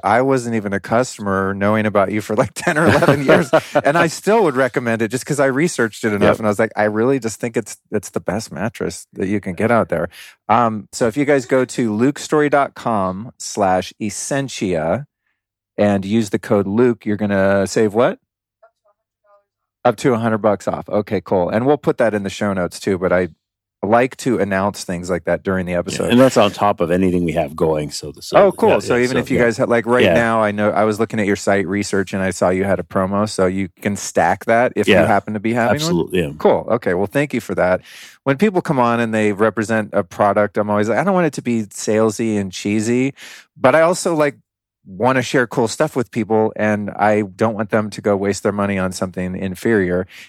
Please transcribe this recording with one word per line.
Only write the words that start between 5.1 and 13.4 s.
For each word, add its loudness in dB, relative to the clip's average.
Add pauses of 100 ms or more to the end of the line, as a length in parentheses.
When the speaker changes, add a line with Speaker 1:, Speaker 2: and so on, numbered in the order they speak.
Speaker 1:
'cause -2
I 4
researched 0
it 0
enough. 4
Speaker 2:
Yep. -2
Speaker 1:
And -2
I 4
was 0
like, 0
"I 0
really 0
just -6
think -6
it's, -6 (140)
it's -4
the -6
best -6
mattress -6
that -4
you -2
can -6
get 0
out 2
there." -2 (400)
Um, 0
so -2
if -4
you 0
guys 2
go 2
to -2
lukestory 0
dot 0
com -4
slash -2